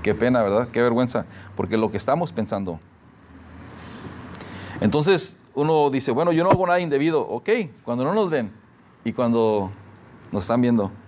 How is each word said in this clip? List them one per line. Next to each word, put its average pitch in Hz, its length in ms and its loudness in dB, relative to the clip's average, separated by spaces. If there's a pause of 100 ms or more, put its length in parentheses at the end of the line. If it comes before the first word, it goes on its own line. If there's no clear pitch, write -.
Qué 104 100 2
pena, 120 300 2
¿verdad? 104 240 2
Qué 120 140 -2
vergüenza, 120 440 2 (300)
porque 95 220 -2
lo 110 120 2
que 104 80 -6
estamos 147 360 -2
pensando. 98 460 -6 (2000)
Entonces, 151 560 2 (160)
uno 147 360 2
dice, 135 220 -2
"Bueno, 160 200 2
yo 165 120 4
no 190 80 4
hago 185 160 2
nada 175 120 4
indebido". 151 420 2
Ok, 113 280 -4 (340)
cuando 120 200 -2
no 156 100 0
nos 208 160 0
ven 120 220 -2 (520)
y 113 100 -2
cuando 113 580 2 (600)
nos 101 120 -2
están 120 180 2
viendo. 113 300 2 (160)